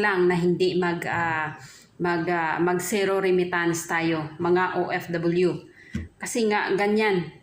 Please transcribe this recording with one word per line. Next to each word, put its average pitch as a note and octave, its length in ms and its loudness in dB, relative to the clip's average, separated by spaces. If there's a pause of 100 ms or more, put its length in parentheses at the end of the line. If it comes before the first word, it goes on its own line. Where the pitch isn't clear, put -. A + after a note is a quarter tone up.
lang G3 240 2
na F3+ 160 4
hindi F3 340 2
mag, F3 300 0
ah, D#3 480 -2 (480)
mag, F3 320 0
ah, D#3+ 240 0
mag F3 240 2
zero G3 400 0
remittance F3+ 640 0
tayo, E3 560 -2
mga F3+ 400 2
O F3 80 -2
F F3+ 240 -6
W. E3+ 560 0 (500)
Kasi G#3+ 320 -2
nga, G#3 240 0
ganyan. G3+ 560 0 (120)